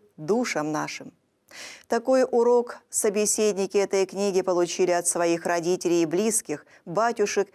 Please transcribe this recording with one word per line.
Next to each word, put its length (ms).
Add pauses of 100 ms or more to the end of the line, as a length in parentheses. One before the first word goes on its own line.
(160)
душам 540
нашим. 420 (760)
Такой 420
урок 500 (120)
собеседники 840
этой 300
книги 360
получили 480
от 160
своих 400
родителей 560
и 40
близких, 600 (180)
батюшек 720